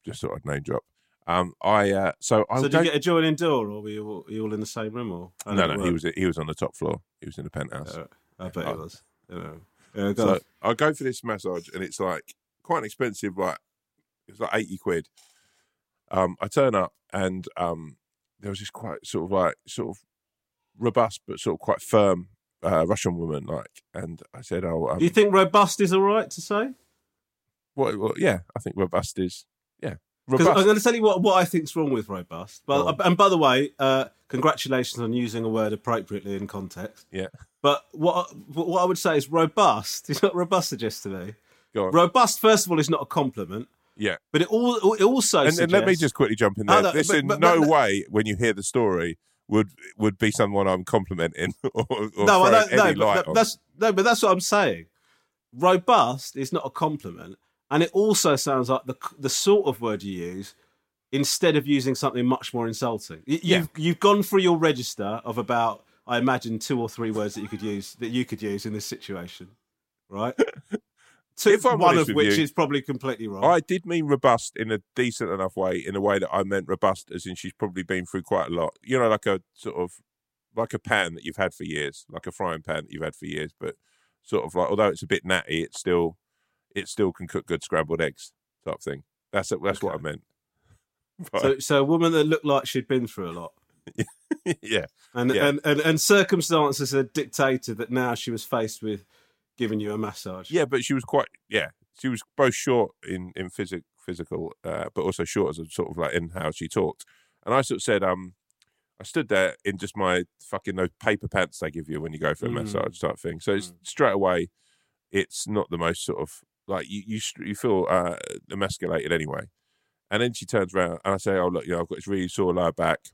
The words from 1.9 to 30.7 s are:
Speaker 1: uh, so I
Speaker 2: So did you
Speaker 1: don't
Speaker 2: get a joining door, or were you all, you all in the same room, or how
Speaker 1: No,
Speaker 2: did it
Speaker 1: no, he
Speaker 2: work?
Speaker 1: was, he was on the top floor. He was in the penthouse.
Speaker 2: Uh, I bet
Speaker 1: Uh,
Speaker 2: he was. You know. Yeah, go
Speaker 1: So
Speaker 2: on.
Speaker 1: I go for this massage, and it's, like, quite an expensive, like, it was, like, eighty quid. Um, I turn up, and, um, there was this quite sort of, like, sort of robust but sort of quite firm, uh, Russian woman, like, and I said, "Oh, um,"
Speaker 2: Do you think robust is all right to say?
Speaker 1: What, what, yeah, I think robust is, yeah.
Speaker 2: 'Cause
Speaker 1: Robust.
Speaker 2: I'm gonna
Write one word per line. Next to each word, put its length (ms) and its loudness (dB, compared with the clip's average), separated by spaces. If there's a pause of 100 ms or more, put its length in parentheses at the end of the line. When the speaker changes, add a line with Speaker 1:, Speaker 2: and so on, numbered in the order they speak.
Speaker 1:
uh, 260 0
so 320 2
I 60 0
Speaker 2:
So 60 0
did 100 0
you 60 4
Speaker 1:
don't 60 4
Speaker 2:
get 120 2
a 40 2
joining 360 2
door, 320 0
or 140 -10
were 80 -10
you 180 -8
all, 200 -10
you 140 -6
all 100 -4
in 80 -4
the 60 -6
same 260 -8
room, 200 -8
or 180 -12 (140)
how 80 -8
Speaker 1:
No, 160 4
Speaker 2:
did 60 0
it 40 -2
Speaker 1:
no, 60 -2
he 60 2
Speaker 2:
work? 120 -2
Speaker 1:
was, 140 -2
he 100 0
was 120 0
on 80 -6
the 80 -8
top 200 -6
floor. 280 -4 (180)
He 60 -16
was 120 -14
in 60 -12
the 60 -12
penthouse. 460 -10
Speaker 2:
Uh, 100 -14 (340)
I 80 -10
bet 180 -8
Speaker 1:
Uh, 60 -6
Speaker 2:
he 60 -8
was. 240 -16 (280)
You 80 -14
know. 220 -16 (340)
Yeah, 200 -2
go 100 0
Speaker 1:
So 80 2
Speaker 2:
on. 80 0 (220)
Speaker 1:
I 120 0
go 200 2
for 100 -10
this 180 -6
massage, 500 -6
and 120 -8
it's, 160 -12
like, 340 -4 (300)
quite 140 -2
an 60 -4
expensive, 540 -6
like, 200 -2 (680)
it 60 -20
was, 80 -18
like, 140 -4
eighty 240 -4
quid. 300 -2 (1000)
Um, 300 0
I 80 -4
turn 260 2
up, 200 0 (180)
and, 340 -2 (100)
um, 420 -6 (420)
there 100 -10
was 80 -8
this 120 -14
quite 360 -14
sort 200 -6
of, 40 -10
like, 260 2 (120)
sort 280 -8
of 60 -20 (760)
robust 520 2
but 100 -8
sort 160 -2
of 60 -8
quite 220 -2
firm, 460 4 (360)
uh, 220 4
Russian 300 -2
woman, 280 -6
like, 380 -10 (120)
and 280 -12 (120)
I 60 -18
said, 240 -6
"Oh, 240 -2
um," 100 -2
Speaker 2:
Do 60 2
you 60 4
think 220 4
robust 480 4
is 120 2
all 80 4
right 300 2
to 100 -12
say? 300 -2 (1040)
Speaker 1:
What, 240 0
what, 200 -4
yeah, 220 2 (160)
I 40 -6
think 160 -10
robust 420 -2
is, 280 -6 (340)
yeah. 160 -8 (340)
Speaker 2:
'Cause 100 4
Speaker 1:
Robust. 200 6
Speaker 2:
I'm 60 6
gonna 140 4